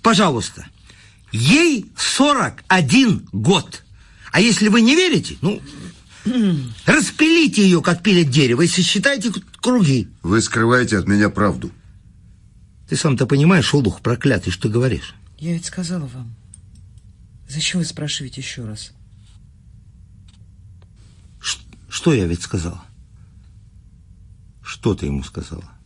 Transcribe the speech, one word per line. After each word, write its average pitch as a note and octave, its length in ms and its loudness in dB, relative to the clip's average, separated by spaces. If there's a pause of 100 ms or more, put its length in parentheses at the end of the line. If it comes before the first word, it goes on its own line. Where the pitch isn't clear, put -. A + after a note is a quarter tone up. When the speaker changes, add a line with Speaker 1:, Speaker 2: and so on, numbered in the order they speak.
Speaker 1:
Пожалуйста. F3 640 0 (640)
Ей A#3 640 2
сорок C4+ 720 0
один F#3 640 2
год. C3 520 -2 (480)
А - 100 2
если G#3+ 280 2
вы A3+ 120 6
не B3 140 6
верите, E4 460 0
ну, F#3+ 200 -2 (640)
<clears throat> G#3+ 60 -2 (540)
распилите D#4 800 2
её, F3 180 6
как E3+ 200 0
пилят F3 280 4
дерево, B2 340 2
и E3+ 40 4
сосчитайте G#3 640 -2 (300)
круги. D3+ 460 0 (160)
Speaker 2:
Вы G#2 180 2
скрываете A2+ 560 0
от F2 100 -2
меня G2+ 220 2
правду. F#2+ 420 -4 (1160)
Speaker 1:
Ты - 80 -4
сам-то C3+ 320 0
понимаешь, D3+ 460 4
олух A#2+ 280 0
проклятый, A#2 500 0
что - 120 -8
ты A#2 60 -2
говоришь? A2+ 440 -2 (240)
Speaker 3:
Я E3+ 160 -6
ведь E3+ 120 -8
сказала F3 400 -8
вам. A#2+ 280 -14 (1160)
Зачем D#3 300 -4
вы E3 60 -2
спрашиваете C#3+ 560 -10
ещё B2+ 240 -12
раз? G#2+ 260 -14 (2500)
Speaker 1:
Ш-, - 200 -10 (300)
что - 240 -2
я G#2+ 120 0
ведь E2+ 160 -4
сказала? E2 420 -10 (1800)
Что - 340 -12
ты - 120 -12
ему C#2 160 -8
сказала? - 460 -16 (160)